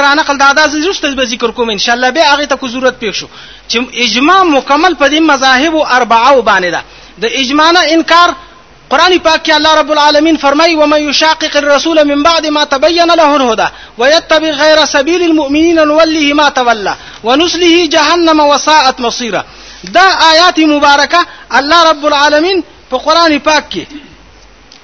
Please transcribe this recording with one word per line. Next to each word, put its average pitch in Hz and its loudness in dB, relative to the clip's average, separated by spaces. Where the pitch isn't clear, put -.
را 277 2
نقل، 294 -2
دا، 277 4
دا 302 2
زه 294 -6
وروسته 302 -6
به 262 -4
ذکر 233 -6
کوم 233 -6
انشاءالله، 240 -2
بیا 294 0
هغې 294 -4
ته 277 -2
کو 262 -10
ضرورت 254 -4
پېښ 202 -8
شو - -12
چې 226 -2
اجماع 277 0
مکمل 302 0
په 285 0
دې 302 0
مذاهب 277 0
اربعو 247 2
باندې 190 0
ده. 156 -6
د 175 -6
اجماع 302 0
نه 349 2
انکار، 339 2
قرآن 339 2
پاک 320 -2
کې 311 -4
الله 311 2
رب 302 0
العالمین 302 2
فرمایي، 302 0
«ومن 302 0
یشاقق 311 -2
الرسول 294 0
من 285 0
بعد 330 0
ما 302 -2
تبین 330 0
له 311 2
الهدى 220 0
ویتبع 311 0
غیر 302 2
سبیل 302 0
المؤمنین 320 0
نوله 311 0
ما 294 2
تولی 226 -2
ونصله 330 0
جهنم 320 0
وساءت 285 0
مصیرا.» 233 -6
دا 233 2
آیات 339 2
مبارکه 294 2
الله 311 2
رب 294 -2
العالمین 302 0
په 254 -4
قرآن 311 2
پاک 302 0
کې 156 -10